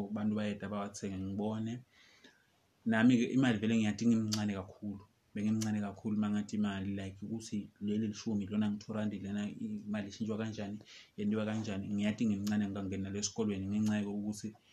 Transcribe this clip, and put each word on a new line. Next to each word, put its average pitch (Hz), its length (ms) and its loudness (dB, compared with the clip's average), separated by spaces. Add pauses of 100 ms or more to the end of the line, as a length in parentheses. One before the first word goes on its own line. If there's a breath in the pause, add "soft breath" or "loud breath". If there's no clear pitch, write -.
(120)
abantu 107 240 0
bayeda 104 340 -2
bawathenge, 101 480 -4
ngibone. 107 560 -2 (1120 loud breath)
Nami-ke 117 480 8
imali 123 240 6
vele 110 200 4
ngiyathi 107 300 2
ngimncane 107 460 4
kakhulu. 98 480 -6 (320)
Bengimncane 107 480 2
kakhulu 104 360 -4
uma 104 120 2
ngathi 104 260 -2
imali, 101 400 0
like, 95 260 -6
ukuthi 107 480 -6 (120)
leli 104 260 0
lishumi, 104 380 -2
lona 104 260 2
ngi-two 104 220 -6
randi, 104 260 -2
lena 101 300 -4
imali 104 600 -4
ishintshwa 107 280 -2
kanjani, 107 400 -4 (400 loud breath)
yenziwa 107 280 2
kanjani. 107 440 -2
Ngiyathi 104 360 2
ngimncane 104 400 2
ngingangeni 98 380 -2
nalesikolweni 101 640 -2
ngenxa 107 380 2
yokuthi 104 440 -4 (240 soft breath)